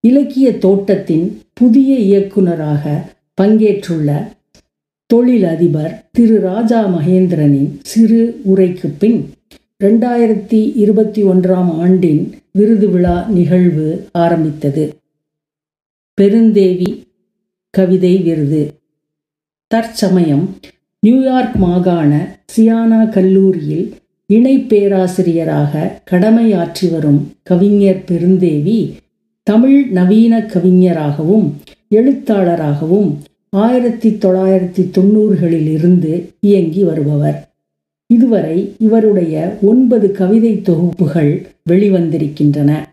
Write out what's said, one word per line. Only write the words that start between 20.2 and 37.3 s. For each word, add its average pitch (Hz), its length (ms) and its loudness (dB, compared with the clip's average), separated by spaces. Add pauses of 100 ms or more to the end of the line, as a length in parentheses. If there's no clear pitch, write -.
நியூயார்க் 254 580 0
மாகாண 175 500 0 (400)
சியானா 226 580 2
கல்லூரியில் 185 760 0 (440)
இணை 247 320 4
பேராசிரியராக 175 1300 -2 (140)
கடமையாற்றி 190 840 0
வரும் 151 320 0 (220)
கவிஞர் 196 640 0
பெருந்தேவி 175 720 0 (680)
தமிழ் 254 320 4 (120)
நவீன 220 480 2 (140)
கவிஞராகவும் 175 920 0 (440)
எழுத்தாளராகவும் 180 1200 0 (460)
ஆயிரத்தி 233 520 0 (140)
தொள்ளாயிரத்தி 185 680 0
தொண்ணூறுகளில் 185 800 0
இருந்து 160 440 0 (280)
இயங்கி 190 420 0
வருபவர். 147 540 -2 (720)